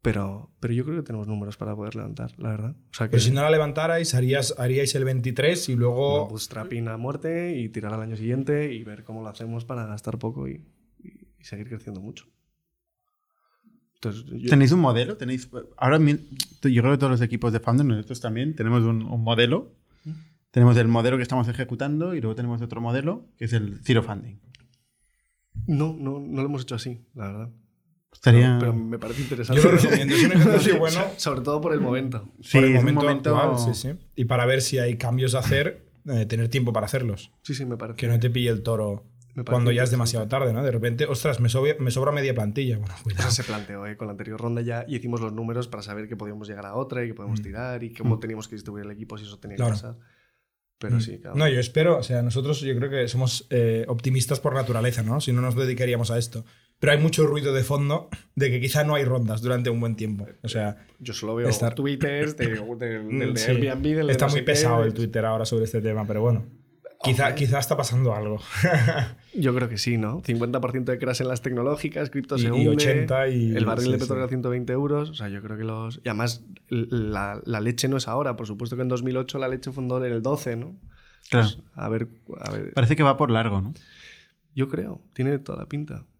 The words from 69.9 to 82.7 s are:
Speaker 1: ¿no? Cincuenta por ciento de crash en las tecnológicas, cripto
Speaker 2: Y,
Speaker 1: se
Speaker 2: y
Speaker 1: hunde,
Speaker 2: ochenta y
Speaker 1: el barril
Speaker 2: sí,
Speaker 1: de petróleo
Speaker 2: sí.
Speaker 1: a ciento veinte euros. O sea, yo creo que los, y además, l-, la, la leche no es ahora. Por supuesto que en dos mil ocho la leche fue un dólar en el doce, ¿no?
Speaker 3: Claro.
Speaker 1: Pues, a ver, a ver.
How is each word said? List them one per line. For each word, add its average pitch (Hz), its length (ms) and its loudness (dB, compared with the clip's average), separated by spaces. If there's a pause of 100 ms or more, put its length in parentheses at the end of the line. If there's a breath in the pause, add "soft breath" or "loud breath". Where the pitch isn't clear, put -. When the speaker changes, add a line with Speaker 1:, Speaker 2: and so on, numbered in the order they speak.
Speaker 1:
¿no? 110 280 -2
Cincuenta 120 340 0
por 120 120 -2
ciento 127 200 -2
de 123 60 0
crash 127 240 -2
en 131 80 -2
las 120 120 -2
tecnológicas, 143 680 -2
cripto 139 260 -4
Speaker 2:
Y, 127 60 2
Speaker 1:
se 117 60 2
Speaker 2:
y 117 40 2
Speaker 1:
hunde, 147 180 6
Speaker 2:
ochenta 135 600 4
y 117 260 2
Speaker 1:
el 113 100 2
barril 113 200 0
Speaker 2:
sí, 127 80 2
Speaker 1:
de 127 60 2
petróleo 131 240 -2
Speaker 2:
sí. - 20 -2
Speaker 1:
a 123 40 -4
ciento 127 200 -2
veinte 123 240 -2
euros. 147 380 0
O - 20 -14
sea, 113 160 -8
yo 98 120 -8
creo 107 160 -10
que 110 60 -6
los, 113 400 -6
y 123 60 -4
además, 117 340 -4 (260)
l-, 117 200 -2
la, 107 560 -2
la 113 160 -2
leche 117 260 -2
no 135 100 0
es 123 120 -4
ahora. 127 260 -2
Por 107 120 -10
supuesto 117 280 -8
que 123 60 -6
en 127 80 -2
dos 123 140 -2
mil 127 140 -2
ocho 131 220 -6
la 135 80 -2
leche 131 240 -6
fue 135 120 -8
un 123 60 -4
dólar 127 200 -2
en 120 60 -2
el 113 80 -2
doce, 135 340 -2
¿no? 156 180 -10 (540 soft breath)
Speaker 3:
Claro. 117 180 6
Speaker 1:
Pues, - 120 -4 (160)
a - 140 -6
ver, 113 180 -4 (340)
a - 100 -10
ver. 104 220 -8